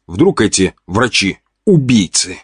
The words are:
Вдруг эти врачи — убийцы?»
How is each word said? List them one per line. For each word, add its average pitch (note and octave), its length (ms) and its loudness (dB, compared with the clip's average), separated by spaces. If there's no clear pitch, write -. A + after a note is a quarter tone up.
Вдруг B2 360 0
эти F#2 340 0
врачи — G2+ 540 -2
убийцы?» B2 800 0